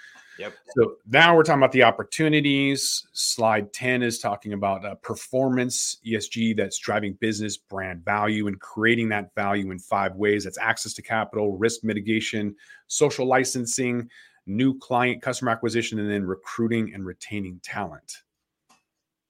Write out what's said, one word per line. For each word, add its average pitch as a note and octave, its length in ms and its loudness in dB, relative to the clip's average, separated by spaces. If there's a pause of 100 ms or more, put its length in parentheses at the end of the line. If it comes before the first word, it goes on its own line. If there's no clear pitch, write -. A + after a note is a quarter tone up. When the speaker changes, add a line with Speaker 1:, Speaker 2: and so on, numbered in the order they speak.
(380)
Speaker 1:
Yep. G2+ 140 -10 (240)
Speaker 2:
So A2 180 2 (140)
now E3 260 8
we're D#3+ 80 10
talking D#3 160 4
about B2+ 140 6
the B2+ 100 6
opportunities. C#3 1300 2
Slide A2 600 0
ten B2+ 320 0
is A#2 160 -2
talking G#2 320 -6
about, G2 320 -2
uh, G2 120 -10
performance, B2+ 1000 -2 (100)
E A2+ 80 -2
S G#2 140 -4
G, A2+ 240 0
that's G2+ 260 -2
driving G#2 360 -2
business G#2+ 420 -4
brand F#2+ 480 -10
value G#2 420 0
and F#2+ 140 -6
creating A2+ 480 0
that G#2 260 -4
value G2+ 380 -2
in F#2 80 -10
five G2 340 -2
ways. G#2 300 2
That's F#2 120 -10
access A2 380 -2
to - 80 -14
capital, G#2 560 -2
risk A2+ 240 0
mitigation, G#2+ 720 -2 (320)
social C3+ 400 0
licensing, B2 840 0 (380)
new C3 320 0
client, B2 440 0
customer B2 280 -2
acquisition, A2+ 480 -2
and G#2 100 -2
then G2+ 140 0
recruiting A2 720 -2
and G2 100 -10
retaining F#2 600 -10
talent. - 580 -12 (1080)